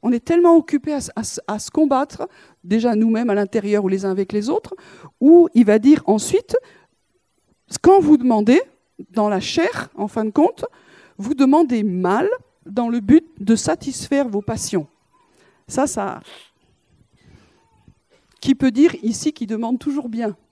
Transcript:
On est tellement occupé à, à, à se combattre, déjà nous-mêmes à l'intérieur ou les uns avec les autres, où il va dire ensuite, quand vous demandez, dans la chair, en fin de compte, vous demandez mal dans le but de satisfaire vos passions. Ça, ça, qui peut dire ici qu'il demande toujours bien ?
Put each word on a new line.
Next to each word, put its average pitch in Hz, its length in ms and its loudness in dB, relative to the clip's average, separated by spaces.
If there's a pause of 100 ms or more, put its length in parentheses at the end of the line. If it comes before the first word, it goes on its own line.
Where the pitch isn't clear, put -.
On 233 80 0
est 240 120 -2
tellement 339 320 4
occupé 302 380 0
à, 285 60 -4 (160)
à, 226 60 -8 (260)
à 214 120 -8
se - 120 -14
combattre, 294 580 -2 (340)
déjà 220 320 0
nous-mêmes 226 340 0
à 202 40 0
l'intérieur 208 500 -2
ou 190 40 -2
les 190 180 -2
uns 190 60 -2
avec 190 200 -4
les 208 180 -4
autres, 381 260 -6 (440)
où 320 340 6
il 226 120 6
va 214 140 4
dire 269 260 4
ensuite, - 500 -2 (1300)
quand 392 180 6
vous 302 180 4
demandez, 240 440 2 (480)
dans 208 180 -2
la 202 120 -2
chair, - 560 -4
en 202 120 -6
fin 220 160 -6
de 214 80 -4
compte, 339 340 0 (520)
vous 220 160 -8
demandez 262 500 2
mal 196 440 -2 (380)
dans 233 240 -4
le 240 100 -2
but 254 260 4 (140)
de 208 160 2
satisfaire 277 720 -4
vos 208 140 -6
passions. 202 440 -6 (800)
Ça, 277 220 -4
ça, 202 320 -8 (2250)
qui 262 120 0
peut 262 180 0
dire 285 300 2
ici 226 300 -4
qu'il 233 160 -10
demande 226 320 -6
toujours 277 300 -6
bien ? 220 260 -6 (160)